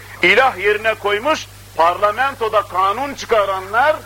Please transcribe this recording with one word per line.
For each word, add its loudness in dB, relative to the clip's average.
ilah 4
yerine 0
koymuş, -2
parlamentoda 0
kanun -2
çıkaranlar, 0